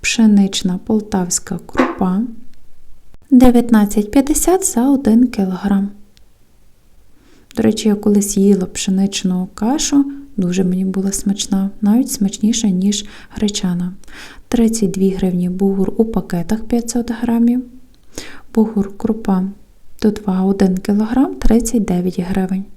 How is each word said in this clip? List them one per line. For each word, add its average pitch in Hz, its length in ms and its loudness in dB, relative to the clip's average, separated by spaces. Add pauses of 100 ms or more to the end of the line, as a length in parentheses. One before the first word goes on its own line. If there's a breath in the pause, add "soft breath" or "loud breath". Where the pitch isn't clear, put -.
Пшенична 196 840 2
полтавська 185 800 -2
крупа 185 560 -2 (1080)
дев'ятнадцять 233 800 6
п'ятдесят 302 540 2
за 247 240 0
один 247 380 4
кілограм. 196 640 -2 (1700 soft breath)
До 226 80 -2
речі, 220 240 2
я 208 80 4
колись 208 420 0
їла 196 280 4
пшеничну 190 880 -2
кашу, 277 580 0 (260 loud breath)
дуже 185 260 0
мені 185 220 0
була 190 260 -2
смачна, 196 580 -2 (120)
навіть 226 300 2
смачніша, 208 580 0
ніж 190 360 0 (240 loud breath)
гречана. 180 640 -2 (540 loud breath)
Тридцять 220 440 2
дві 190 180 2
гривні 180 400 -2
бугур 196 480 0
у 226 80 4
пакетах 202 580 -4
п'ятсот 233 480 -2 (100)
грамів. 233 420 2 (920 loud breath)
Бугур 220 420 0
крупа 214 460 -2 (580)
до 214 100 2
два 185 300 -4
один 196 360 2
кілограм 220 580 0
тридцять 226 500 4
дев'ять 180 340 -2
гривень. 190 460 -2 (120)